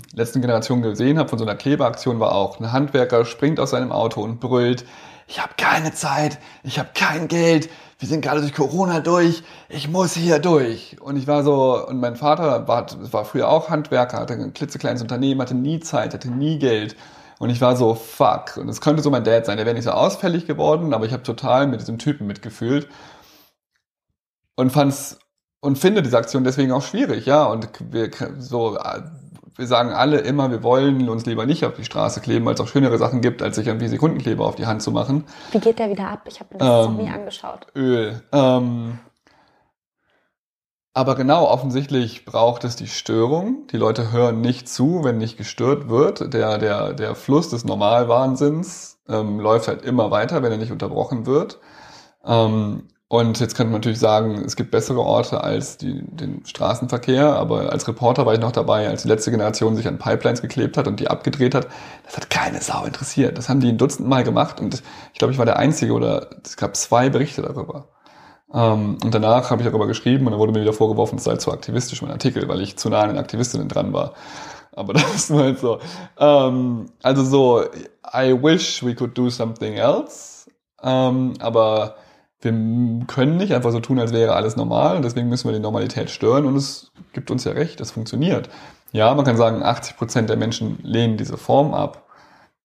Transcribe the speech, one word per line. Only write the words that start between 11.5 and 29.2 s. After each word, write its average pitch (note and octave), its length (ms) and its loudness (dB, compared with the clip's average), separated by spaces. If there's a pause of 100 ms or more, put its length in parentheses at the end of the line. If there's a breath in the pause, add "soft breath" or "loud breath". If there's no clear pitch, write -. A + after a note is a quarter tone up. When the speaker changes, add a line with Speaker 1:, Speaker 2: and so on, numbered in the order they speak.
Speaker 1:
und C3 120 -6
mein A#2+ 180 -2
Vater D3 500 0
war, A#2 180 0 (260)
war G#2+ 140 -2
früher A#2 240 0
auch D#3 220 2
Handwerker, C3 480 0
hatte A#2 160 -6
ein A2 180 -8
klitzekleines B2+ 480 -6
Unternehmen, C3 400 -2
hatte B2 140 -4
nie D3 240 -2
Zeit, C#3+ 340 -4
hatte - 160 -10
nie C#3+ 300 -2
Geld. A2 360 0 (440 loud breath)
Und A#2 100 -2
ich B2 120 -2
war B2+ 160 4
so, A2+ 180 4
„Fuck.“ - 600 -2
Und A2 120 -8
es A2+ 100 -10
könnte D3+ 220 2
so D3 80 0
mein B2 140 2
Dad A2+ 240 4
sein, G#2 100 -2
der G#2+ 80 -4
wäre A#2 80 0
nicht A#2 120 -6
so A#2 60 0
ausfällig F3 540 0
geworden, D3+ 480 0
aber A2 140 0
ich A#2+ 60 -6
hab A#2+ 100 -8
total B2 420 0
mit A#2+ 160 -2
diesem A#2 160 -8
Typen C#3+ 300 -4
mitgefühlt. A#2 600 -6 (1700 loud breath)
Und C3 140 2
fand's C#3 480 0 (440)
und C#3 160 0
finde F#3 240 4
diese B2 160 2
Aktion B2+ 260 0
deswegen C3 280 2
auch B2+ 120 0
schwierig, F3 420 -2
ja. D3 200 4
Und A2+ 240 -4 (220)
wir A2+ 200 -2
k-, - 280 -8
so, A#2+ 380 -4
äh, - 240 -8 (540)